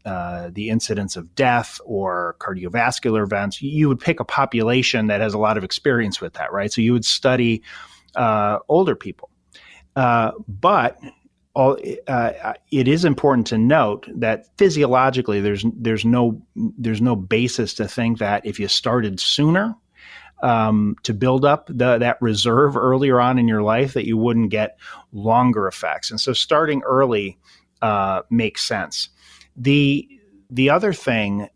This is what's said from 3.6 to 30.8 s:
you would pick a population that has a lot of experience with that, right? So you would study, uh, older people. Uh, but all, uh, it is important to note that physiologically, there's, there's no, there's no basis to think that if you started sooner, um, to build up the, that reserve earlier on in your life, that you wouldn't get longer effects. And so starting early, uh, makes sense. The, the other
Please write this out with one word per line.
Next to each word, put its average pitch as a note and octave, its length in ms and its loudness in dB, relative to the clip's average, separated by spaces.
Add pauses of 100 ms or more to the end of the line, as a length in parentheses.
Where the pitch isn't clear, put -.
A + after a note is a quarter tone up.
you D3+ 240 2
would C3 120 0
pick E3 200 -2
a - 60 -8
population A#2+ 800 0
that G#2 140 0
has A2 120 0
a G#2+ 60 -2
lot G#2+ 180 2
of G2 60 -4
experience A2+ 580 -2
with E2+ 120 -10
that, - 200 -8
right? G2+ 180 -4
So - 100 -2
you A#2 120 2
would A#2 120 0
study, B2 580 0 (520)
uh, G#2+ 520 0
older D#3+ 280 2
people. - 360 -14 (640)
Uh, A#2+ 360 2 (160)
but C#3 520 0 (560)
all, C3+ 220 4 (300)
uh, A#2 460 -2 (180)
it C3 160 2
is D#3+ 160 4
important C#3 440 2
to A#2 100 -2
note A2+ 560 2
that A2+ 320 -2 (120)
physiologically, C3 840 2
there's, G2+ 320 0
there's A2+ 320 -2
no, A#2 360 2 (140)
there's A2+ 460 -4
no A#2+ 140 2
basis A2 580 -2
to G#2+ 140 -4
think A#2 320 -2
that G2+ 260 -2
if G#2 140 -6
you G2+ 80 -2
started A2 520 -2
sooner, F3+ 560 0 (640)
um, G#2+ 640 2
to A#2 100 -4
build B2+ 300 2
up C#3+ 240 2
the, B2 300 2
that A#2+ 240 0
reserve A#2+ 560 2
earlier C3 420 4
on B2+ 180 2
in A#2+ 100 4
your A2 140 2
life, A#2 320 0
that A#2+ 120 -4
you A2+ 100 -2
wouldn't A2+ 360 0
get G#2+ 260 -4 (340)
longer A2+ 560 2
effects. - 440 -6
And A2 100 -6
so C3+ 100 -2
starting D3+ 520 0
early, A#2+ 540 0 (440)
uh, G2 480 0
makes A2+ 360 0
sense. - 440 -6 (480)
The, C#3 500 2 (420)
the C3 200 2
other F#3 240 2